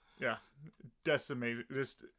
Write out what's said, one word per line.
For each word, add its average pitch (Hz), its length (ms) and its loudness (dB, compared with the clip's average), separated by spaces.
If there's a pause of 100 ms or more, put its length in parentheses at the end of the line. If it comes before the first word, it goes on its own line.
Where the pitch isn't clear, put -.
(200)
Yeah. 117 160 2 (680)
Decimating, 123 680 2
just 135 320 -2 (140)